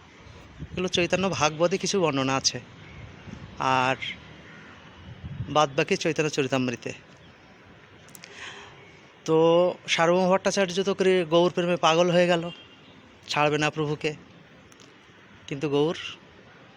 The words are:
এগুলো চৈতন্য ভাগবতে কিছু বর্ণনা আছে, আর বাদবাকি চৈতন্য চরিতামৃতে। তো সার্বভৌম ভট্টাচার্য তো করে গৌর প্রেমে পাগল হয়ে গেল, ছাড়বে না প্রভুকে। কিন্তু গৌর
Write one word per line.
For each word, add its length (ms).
এগুলো 280
চৈতন্য 420
ভাগবতে 480
কিছু 220
বর্ণনা 360
আছে, 240
আর 380
বাদবাকি 480
চৈতন্য 320
চরিতামৃতে। 640
তো 500
সার্বভৌম 420
ভট্টাচার্য 520
তো 120
করে 300
গৌর 280
প্রেমে 240
পাগল 340
হয়ে 160
গেল, 240
ছাড়বে 300
না 120
প্রভুকে। 440
কিন্তু 220
গৌর 280